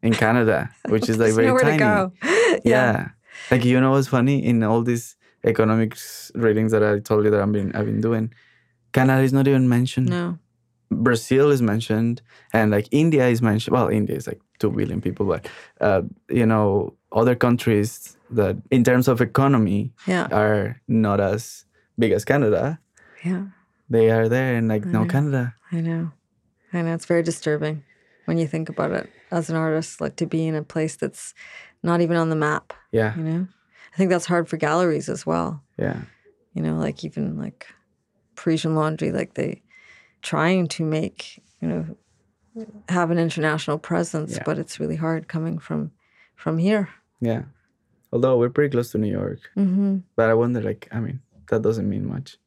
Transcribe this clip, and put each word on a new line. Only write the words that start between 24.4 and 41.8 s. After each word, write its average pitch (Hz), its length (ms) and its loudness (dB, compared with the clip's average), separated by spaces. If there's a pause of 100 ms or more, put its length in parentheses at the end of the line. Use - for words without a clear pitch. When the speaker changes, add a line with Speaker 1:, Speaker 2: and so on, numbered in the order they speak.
Speaker 1:
and, 113 120 0
like, 107 180 -2
Speaker 2:
I 180 60 -4
Speaker 1:
no 113 120 2
Speaker 2:
know. 170 60 -2
Speaker 1:
Canada. 135 460 -2 (160)
Speaker 2:
I 170 100 -4
know. 165 300 -4 (600)
I 175 120 -2
know. 165 100 -2
It's 165 120 -8
very 170 180 2
disturbing 156 600 -4 (420)
when 165 120 0
you 165 100 0
think 160 220 -6
about 165 220 -4
it - 180 -6 (220)
as 165 180 -4
an 160 60 -4
artist, 160 440 -2
like, 147 180 -6
to 165 100 -4
be 160 200 -2
in 160 80 -4
a 151 80 -4
place 156 320 -6
that's - 380 -10 (480)
not 170 200 0
even 170 160 2
on 165 120 0
the 160 60 0
map. 151 360 -2 (200)
Speaker 1:
Yeah. 110 260 0
Speaker 2:
You 165 60 -6
know? 165 240 -4 (460)
I - 40 -16
think 185 140 2
that's 175 160 -2
hard 170 200 0
for 165 100 -8
galleries 160 520 0
as - 160 -8
well. 165 380 -4 (140)
Speaker 1:
Yeah. - 240 -4 (520)
Speaker 2:
You 180 80 -6
know, 156 160 -2
like, 156 260 -6
even, 160 340 -8
like, - 300 -12 (680)
Parisian 160 400 -2
Laundry, 156 360 -2
like, - 220 -4
they - 280 -6 (600)
trying 170 480 0
to - 160 -6
make, - 580 -6 (160)
you 160 80 -6
know, - 960 -10 (220)